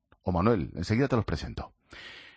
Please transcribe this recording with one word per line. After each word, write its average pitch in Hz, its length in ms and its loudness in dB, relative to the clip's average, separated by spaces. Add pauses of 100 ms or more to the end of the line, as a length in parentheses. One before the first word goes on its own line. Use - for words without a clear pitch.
(200)
o - 100 -2
Manuel. 90 460 2
Enseguida 113 320 2
te 131 80 2
los 107 80 2
presento. - 480 -6 (640)